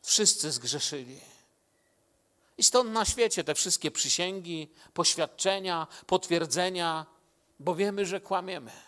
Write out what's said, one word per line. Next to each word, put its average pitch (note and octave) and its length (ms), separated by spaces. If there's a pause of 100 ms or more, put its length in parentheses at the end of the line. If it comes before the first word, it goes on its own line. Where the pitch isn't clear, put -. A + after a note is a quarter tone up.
Wszyscy - 500
zgrzeszyli. C3 680 (1400)
I - 60
stąd B3 280
na A3 140
świecie A3 380
te D3 120
wszystkie D#3+ 360
przysięgi, E3+ 760 (240)
poświadczenia, E3+ 920 (180)
potwierdzenia, E3+ 1000 (540)
bo D#3+ 160
wiemy, G3 300
że F3+ 160
kłamiemy. F3+ 500 (160)